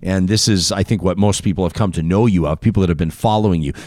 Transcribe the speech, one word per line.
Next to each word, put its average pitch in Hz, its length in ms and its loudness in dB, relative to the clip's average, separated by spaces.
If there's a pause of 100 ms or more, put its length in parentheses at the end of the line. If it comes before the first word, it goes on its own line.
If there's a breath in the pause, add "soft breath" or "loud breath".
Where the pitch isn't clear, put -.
and 92 260 0
this 107 220 0
is, 95 240 0
I 95 100 -2
think, 107 180 -2
what 92 160 0
most 101 240 2
people 92 220 -2
have 85 100 -2
come 98 200 -2
to 82 100 -2
know 95 220 2
you 92 200 2
of, 78 140 -2
people 101 220 2
that 87 80 2
have 80 80 0
been 80 140 -2
following 107 500 0
you. 71 100 -4 (160 loud breath)